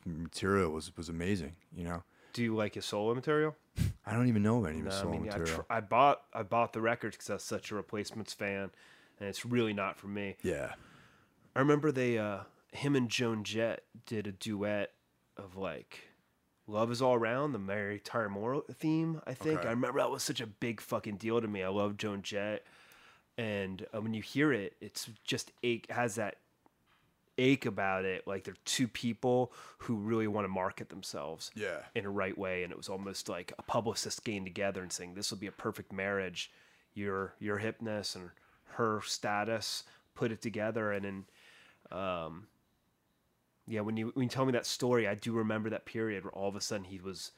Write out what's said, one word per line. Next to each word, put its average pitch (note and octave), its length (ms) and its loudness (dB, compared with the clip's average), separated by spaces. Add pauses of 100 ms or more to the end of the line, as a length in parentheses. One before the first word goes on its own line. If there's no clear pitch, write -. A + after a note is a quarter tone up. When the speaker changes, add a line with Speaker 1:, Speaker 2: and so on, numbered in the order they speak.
Speaker 1:
material F2 680 2
was, D#2+ 240 -6
was E2 140 -8
amazing, E2+ 460 -2 (200)
you F2+ 80 -6
know? E2+ 200 -6 (300)
Speaker 2:
Do A#2+ 100 -2
you A2+ 120 2
like G#2+ 200 0
his G2+ 100 -6
solo G#2+ 300 2
material? D3+ 400 2 (500)
Speaker 1:
I G#2+ 80 -4
don't A#2+ 140 6
even A2 160 6
know A2 160 6
of G2+ 80 4
any D#2+ 120 -2
of D#2 60 -2
his F#2+ 80 -2
Speaker 2:
No, G2 60 0
I G2 40 0
Speaker 1:
solo F2+ 100 0
Speaker 2:
mean, E2 120 -2
yeah, G2+ 100 -2
I - 40 -2
Speaker 1:
material. E2 280 0
Speaker 2:
tr-, - 60 -2
I A2+ 80 0
bought, B2+ 400 6 (120)
I A2+ 100 -2
bought A#2 300 2
the A2+ 80 -2
records A2+ 360 0
'cause - 120 -10
I G#2+ 40 -2
was F#2+ 100 -4
such - 280 -6
a G#2+ 40 -4
Replacements G#2 580 -6
fan, G2 360 -2 (500)
and G2+ 80 -4
it's G2 180 -6
really A#2+ 280 4
not G2 240 0
for - 100 -12
me. G2+ 360 -4
Speaker 1:
Yeah. C#2+ 320 -2 (800)
Speaker 2:
I B2+ 40 2
remember D3 320 6
they, B2 280 4
uh, G#2 220 -2 (300)
him C#3+ 240 2
and B2 140 4
Joan A2+ 340 0
Jett G#2+ 400 0 (220)
did G#2+ 220 -2
a G#2 40 -6
duet G2+ 640 -2 (420)
of, F#2+ 220 -12
like, D#2+ 520 -8 (580)
Love G#2+ 240 2
Is A#2+ 100 0
All B2+ 140 6
Around, B2 380 2
the A#2 60 -2
Mary G2+ 400 -2
Tyler A2 300 -2
Moore A2 420 -2
theme, D#3+ 540 0
I - 80 -4
think. D#3 280 0
Speaker 1:
Okay. - 60 0
Speaker 2:
I A2+ 40 2
remember B2+ 260 2
that C3 140 4
was C3 100 -2
such - 180 -2
a B2 60 -4
big A2 340 -4
fucking G#2+ 380 -4
deal A2 240 2
to A2+ 60 0
me. G2+ 160 -2
I F#2 60 0
love G2+ 280 2
Joan G2+ 240 -2
Jett. G#2 420 -2 (760)
And, G2+ 520 -2
uh, A2+ 100 -4
when A2 120 0
you A2 80 -2
hear C#3+ 320 4
it, G2+ 260 -2
it's - 300 -10 (140)
just - 280 -4 (120)
ache, A#2+ 260 2
has A#2 260 0
that G#2+ 200 -2 (1040)
ache C3 260 6
about G2 400 2
it. F#2 220 -2
Like, G2 160 -4
they're G2 100 -10 (120)
two C3 220 4
people B2 640 2 (280)
who - 160 -2
really A2 320 2
wanna G#2 220 2
market F#2+ 400 -2
themselves D#2+ 640 -8
Speaker 1:
Yeah. F#2+ 300 -4 (100)
Speaker 2:
in A2 100 0
a G2+ 60 -4
right G2 260 -2
way. F#2 260 -2
And F2 80 -6
it - 60 -10
was - 120 -12
almost G2 400 -6
like F2+ 280 -6
a - 60 -10
publicist A2+ 600 -2
getting G#2 200 -4
together F#2+ 400 -2
and F2 100 -10
saying, F2+ 220 -8
"This G2+ 160 -4
will G#2+ 80 -6
be G2+ 80 -6
a F#2 40 -8
perfect - 400 -6
marriage. F#2+ 600 -2 (420)
Your, G2 460 -2
your G#2 200 0
hipness G#2+ 560 -4
and F2+ 140 -12 (440)
her G#2+ 280 2
status, G#2+ 840 -2 (280)
put A#2+ 180 0
it G#2+ 100 -8
together." G#2+ 500 0
And G2+ 140 0
then, G2 200 -6 (720)
um, F2+ 500 -4 (1200)
yeah, A2 140 -2
when A2 160 -2
you, A2 180 0
when C3+ 80 2
you B2 60 2
tell C3 160 2
me C3 80 4
that A#2 120 2
story, B2 420 2
I G2+ 80 0
do A2 160 -4
remember A2 380 0
that G#2+ 160 -4
period A2 400 -2
where F#2+ 80 -10
all G2 160 -2
of G2 60 -4
a G2+ 60 -6
sudden G2+ 240 -4
he F#2+ 140 -10
was F2+ 380 -8